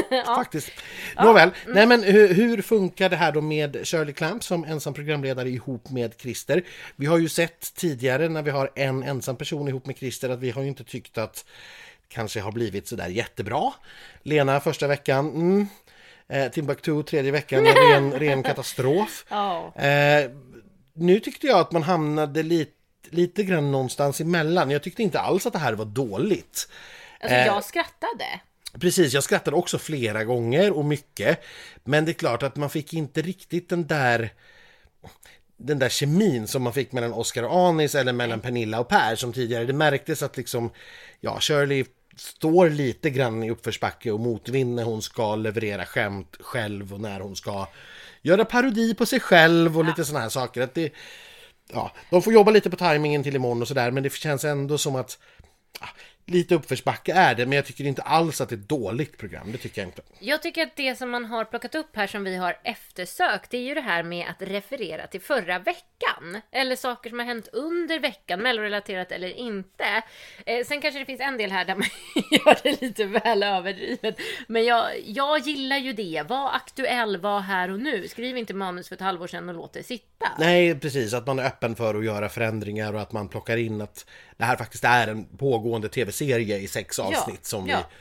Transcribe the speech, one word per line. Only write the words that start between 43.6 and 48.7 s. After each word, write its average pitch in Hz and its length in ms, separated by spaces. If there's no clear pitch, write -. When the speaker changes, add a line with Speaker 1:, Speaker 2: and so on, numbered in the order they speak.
Speaker 2:
och 104 80
motvind 120 560
när 117 80
hon 110 180
ska 107 340
leverera 107 500
skämt 101 540
själv 101 540
och 101 80
när 98 180
hon 98 160
ska 98 320
göra 202 240
parodi 226 500